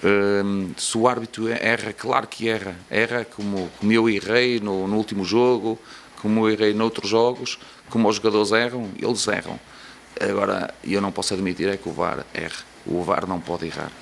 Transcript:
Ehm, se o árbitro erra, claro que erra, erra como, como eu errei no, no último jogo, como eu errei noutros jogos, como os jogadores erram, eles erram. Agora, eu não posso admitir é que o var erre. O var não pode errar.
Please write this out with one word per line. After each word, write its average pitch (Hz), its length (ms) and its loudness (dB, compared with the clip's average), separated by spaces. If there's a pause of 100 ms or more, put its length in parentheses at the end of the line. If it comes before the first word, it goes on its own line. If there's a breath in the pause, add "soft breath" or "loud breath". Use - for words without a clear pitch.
Ehm, 101 720 2
se - 180 -4
o 113 120 4
árbitro 113 420 -2
erra, 113 420 0
claro 120 360 -2
que 113 200 -4
erra, 98 280 -2 (120)
erra 117 380 0
como, 101 420 -4 (120)
como 104 120 2
eu 113 160 6
errei 113 520 2
no, 98 280 -2
no 104 80 0
último 101 300 -2
jogo, 113 540 2 (420 loud breath)
como 110 260 2
eu 107 40 4
errei 107 220 4
noutros 110 360 -2
jogos, 120 480 2 (320 loud breath)
como 113 200 4
os 107 80 2
jogadores 107 340 2
erram, 117 380 0 (120)
eles 113 260 0
erram. 95 320 -4 (600 loud breath)
Agora, 98 540 0 (100)
eu 98 180 0
não 98 100 0
posso - 220 -4
admitir 92 360 -2
é 98 80 -2
que - 100 -8
o 85 40 -6
var 80 420 -2
erre. - 300 -8 (220)
O 87 180 -2
var 92 220 0
não 90 140 -4
pode 85 260 -6
errar. 76 260 -8 (100)